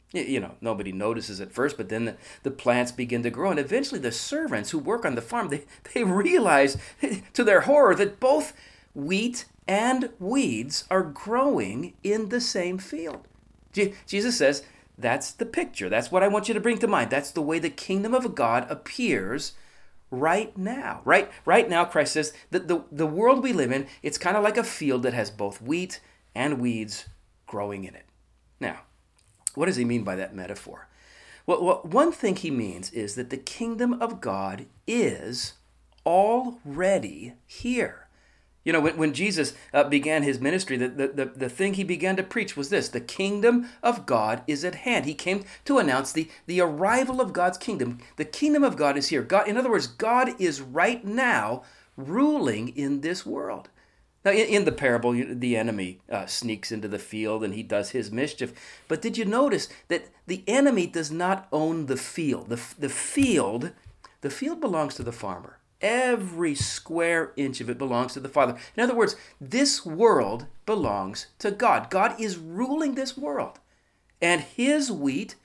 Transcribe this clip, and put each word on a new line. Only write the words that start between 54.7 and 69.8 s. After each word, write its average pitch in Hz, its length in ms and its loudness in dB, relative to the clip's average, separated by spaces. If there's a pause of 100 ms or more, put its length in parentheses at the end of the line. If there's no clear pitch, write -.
parable, 120 440 2
you, 123 180 -2
the 123 240 0
enemy, 101 500 -2
uh, 98 200 -6
sneaks 110 440 -6
into 107 160 -6
the 101 120 -6
field 107 440 -4
and 101 120 -2
he 113 80 -8
does 104 260 -2
his 107 220 -4
mischief. - 760 -6
But 160 140 -2
did 233 160 -4
you 226 80 -2
notice 220 440 2 (180)
that - 220 -4 (180)
the 185 180 -6
enemy 240 400 4
does 160 240 -4
not 180 420 -2
own 156 360 0
the 127 100 0
field? 123 520 -4
The, 120 80 -4
f-, - 200 -12
the 139 120 -4
field, 151 840 0 (500)
the 139 80 -4
field 320 320 -6
belongs 160 320 0
to 123 100 -10
the 117 80 -6
farmer. 95 460 -10 (240)
Every 196 720 0
square 165 800 0
inch 135 240 -2
of 120 100 -6
it 123 80 -4
belongs 127 360 -2
to 139 60 -10
the 131 100 -10
Father. 123 260 4 (220)
In 226 60 2
other 247 120 2
words, 226 200 2 (240)
this 247 460 0